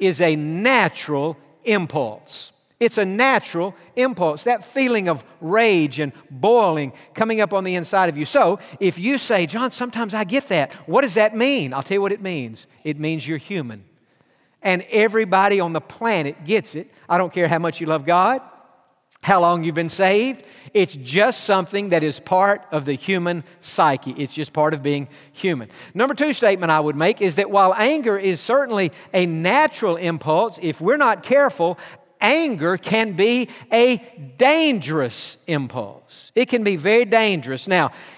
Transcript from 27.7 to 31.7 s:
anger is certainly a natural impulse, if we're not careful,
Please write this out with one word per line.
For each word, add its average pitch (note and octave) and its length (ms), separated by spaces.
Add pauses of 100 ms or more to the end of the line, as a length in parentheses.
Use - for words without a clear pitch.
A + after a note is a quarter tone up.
anger A3+ 460
is F#3+ 220
certainly A#3 500 (240)
a F3+ 120
natural F3+ 720
impulse, E3+ 640
if D#3+ 200
we're A3 180
not A3+ 240
careful, A#3 560 (420)